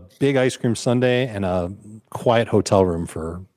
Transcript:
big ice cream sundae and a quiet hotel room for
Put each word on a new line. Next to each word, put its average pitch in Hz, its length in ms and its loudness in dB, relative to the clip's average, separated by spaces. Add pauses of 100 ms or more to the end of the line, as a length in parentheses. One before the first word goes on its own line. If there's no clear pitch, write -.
(200)
big 139 160 2
ice 131 220 0
cream 120 180 -2
sundae 123 520 0
and 101 180 -6
a 90 280 -2 (360)
quiet 117 400 2
hotel 98 360 4
room 85 200 -2
for 85 400 -10 (120)